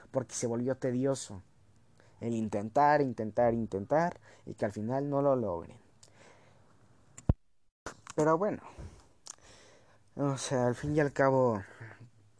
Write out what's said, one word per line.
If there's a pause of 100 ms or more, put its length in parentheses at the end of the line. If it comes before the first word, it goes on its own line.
(100)
porque
se
volvió
tedioso. (800)
El
intentar,
intentar,
intentar (280)
y
que
al
final
no
lo
logren. (2500)
Pero
bueno, (1500)
o
sea,
al
fin
y
al
cabo, (800)